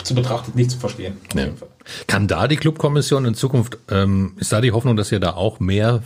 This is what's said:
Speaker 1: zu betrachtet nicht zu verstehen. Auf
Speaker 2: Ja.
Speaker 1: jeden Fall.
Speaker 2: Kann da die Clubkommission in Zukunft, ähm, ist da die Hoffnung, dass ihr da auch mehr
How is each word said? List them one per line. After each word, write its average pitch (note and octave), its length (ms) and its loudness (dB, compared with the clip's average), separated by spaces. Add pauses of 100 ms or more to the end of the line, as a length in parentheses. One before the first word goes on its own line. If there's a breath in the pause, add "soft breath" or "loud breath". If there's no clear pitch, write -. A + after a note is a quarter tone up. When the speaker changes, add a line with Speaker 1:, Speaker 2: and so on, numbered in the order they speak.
Speaker 1:
zu C3 120 -4
betrachtet A#2+ 420 -2
nicht A#2+ 140 2
zu - 80 -6
verstehen. - 360 -8 (160)
Auf - 80 -8
Speaker 2:
Ja. C#2 60 0
Speaker 1:
jeden - 120 -6
Fall. - 120 -20 (380 loud breath)
Speaker 2:
Kann G2+ 220 2
da F#2 200 2
die D3+ 80 2
Clubkommission C#3+ 680 2
in A2+ 100 0
Zukunft, B2+ 440 0 (120)
ähm, G2 480 2
ist - 140 -4
da A2 80 2
die B2 120 2
Hoffnung, A#2 240 2
dass G#2 160 0
ihr G#2 80 0
da F2 140 0
auch F#2+ 260 -2
mehr G#2+ 460 2